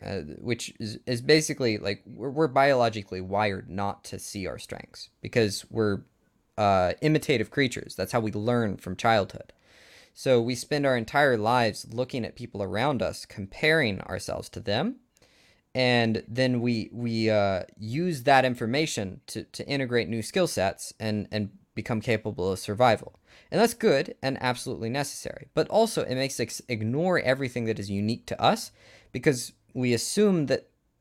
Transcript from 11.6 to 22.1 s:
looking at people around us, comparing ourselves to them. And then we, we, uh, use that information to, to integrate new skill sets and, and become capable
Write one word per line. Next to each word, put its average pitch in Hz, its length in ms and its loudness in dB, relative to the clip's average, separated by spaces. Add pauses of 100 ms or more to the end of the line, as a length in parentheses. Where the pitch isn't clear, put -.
looking 123 320 -4
at - 120 -10
people 101 260 -8
around 107 400 0
us, - 240 -4
comparing 123 760 0
ourselves - 480 -8
to - 100 -12
them. 131 360 -2 (800)
And 120 540 4
then 127 320 0
we, 117 320 0
we, 113 380 0
uh, 98 320 4 (160)
use 135 460 -4
that 135 200 8
information 120 840 -2
to, - 160 -10
to - 220 -12
integrate 120 420 0
new 113 140 -4
skill 180 240 0
sets - 540 -2
and, 107 320 -2
and 104 180 -2 (240)
become 110 260 -4
capable 107 520 -2